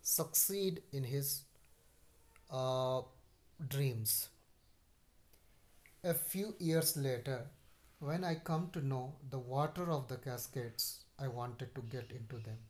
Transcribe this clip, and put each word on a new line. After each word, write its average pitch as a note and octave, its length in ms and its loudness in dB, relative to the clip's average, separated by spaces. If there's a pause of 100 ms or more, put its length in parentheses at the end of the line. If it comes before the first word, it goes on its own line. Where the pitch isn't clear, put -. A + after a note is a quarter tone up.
succeed F#3+ 800 2 (120)
in C3+ 100 2
his, C#3 400 0 (1040)
uh, C3 520 2 (680)
dreams. B2 640 2 (1800)
A F3 80 6
few G3+ 440 0
years D#3+ 380 4
later, C3 500 0 (540)
when D#3+ 240 -2
I E3 120 2
come E3 360 0
to E3+ 80 -4
know C3+ 360 -2 (140)
the C3+ 100 -4
water C#3+ 520 0
of C#3 160 0
the B2+ 80 -4
cascades, A#2+ 880 -4 (160)
I C3+ 80 -2
wanted A#2+ 480 -6
to C3+ 60 -4
get A#2 360 -6
into A#2 200 -8
them. A2 220 -8 (100)